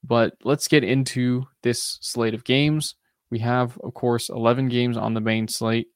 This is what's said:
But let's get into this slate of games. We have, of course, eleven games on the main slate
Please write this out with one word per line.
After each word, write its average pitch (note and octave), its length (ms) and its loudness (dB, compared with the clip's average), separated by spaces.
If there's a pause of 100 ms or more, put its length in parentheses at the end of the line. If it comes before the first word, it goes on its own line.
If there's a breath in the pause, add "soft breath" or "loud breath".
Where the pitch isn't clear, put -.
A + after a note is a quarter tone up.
But A#2 400 2
let's C#3+ 240 0
get D3 160 4
into B2 640 0 (160)
this - 380 -2
slate A2+ 340 -2
of A2+ 100 -10
games. D3 500 0 (360)
We A#2 100 -2
have, B2 420 0
of - 120 -10
course, A#2+ 340 0
eleven A#2+ 400 2
games A#2+ 280 0
on A2 180 -2
the A2+ 60 -2
main A2 280 0
slate A#2 480 -2